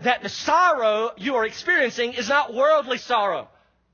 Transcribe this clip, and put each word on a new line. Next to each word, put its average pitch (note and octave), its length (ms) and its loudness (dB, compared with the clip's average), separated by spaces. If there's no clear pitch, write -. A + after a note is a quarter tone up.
that A#3+ 200 0
the G#3 60 -4
sorrow A#3+ 880 2
you B3+ 180 -4
are A3 100 2
experiencing A#3+ 680 -2
is A3+ 160 -4
not C4+ 240 0
worldly C4 440 2
sorrow. G3 520 -2